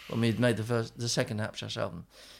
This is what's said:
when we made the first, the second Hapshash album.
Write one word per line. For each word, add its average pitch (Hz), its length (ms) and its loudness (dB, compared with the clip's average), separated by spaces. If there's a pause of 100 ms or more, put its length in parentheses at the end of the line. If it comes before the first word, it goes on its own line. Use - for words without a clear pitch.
when 113 120 -2
we 117 120 6
made 117 240 4
the 110 80 -2
first, 113 340 -2
the 120 100 -2
second 117 320 0
Hapshash 107 360 -6
album. 107 300 -6 (340)